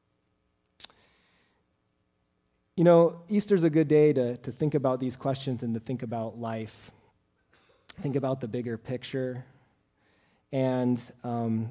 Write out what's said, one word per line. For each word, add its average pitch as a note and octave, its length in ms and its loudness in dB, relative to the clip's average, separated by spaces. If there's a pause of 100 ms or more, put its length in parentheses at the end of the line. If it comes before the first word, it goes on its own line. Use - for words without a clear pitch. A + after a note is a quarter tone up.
(2750)
You E3 80 2
know, E3+ 460 6
Easter's G3+ 340 2
a E3+ 60 4
good D#3 180 4
day D3+ 260 6
to, B2 240 -2
to - 140 -12
think D3+ 220 -2
about C3 260 0
these B2+ 160 -6
questions C3 460 -4
and A#2 140 -4
to A#2 40 -6
think B2 220 -8
about A2+ 380 -8
life. A2+ 520 -10 (1080)
Think C3+ 140 -2
about C3 260 -2
the A#2+ 60 -8
bigger A#2 300 -6
picture. B2+ 680 -8 (1040)
And, B2+ 480 0 (240)
um, A#2 480 -4